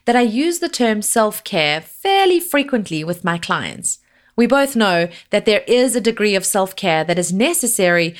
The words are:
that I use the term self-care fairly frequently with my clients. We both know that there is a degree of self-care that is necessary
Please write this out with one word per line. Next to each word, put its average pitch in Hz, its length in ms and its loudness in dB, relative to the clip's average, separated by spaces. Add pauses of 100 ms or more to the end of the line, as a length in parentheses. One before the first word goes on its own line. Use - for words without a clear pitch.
that 240 100 2
I 247 60 4
use 262 400 0
the 339 80 -2
term 220 340 0
self-care 165 800 0
fairly 392 580 0
frequently 247 640 -2
with 175 220 -6
my 170 140 -2
clients. 156 600 -6 (380)
We 240 100 4
both 277 300 2
know 175 320 2 (220)
that 202 160 0
there 208 200 2
is 247 300 2
a 247 40 0
degree 208 360 0
of 190 100 -4
self-care 190 560 0
that 170 160 -2
is 170 140 -2
necessary 190 880 0